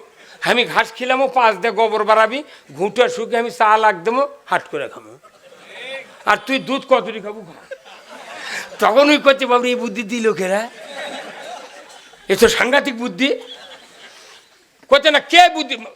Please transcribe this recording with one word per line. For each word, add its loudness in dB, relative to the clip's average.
আমি 2
ঘাস -2
খিলামো, 0
পাঁচ 2
দে -4
গোবর 0
বাড়াবি, 2
ঘুঁটে 0
শুকে -6
আমি -4
চা 2
লাগ 2
দেবো, -2
হাট -4
করে -8
খাবো। -20
আর 2
তুই -2
দুধ -6
কতটি -2
খাবো, -14
খা।" -20
তখন 4
ওই 4
করছে, 2
"বাবু, 2
এই 0
বুদ্ধি -6
দিল -2
কেরা? -2
এ 2
তো 6
সাংঘাতিক 0
বুদ্ধি।" -2
করছে 4
না, 4
কে 6
বুদ্ধি? -6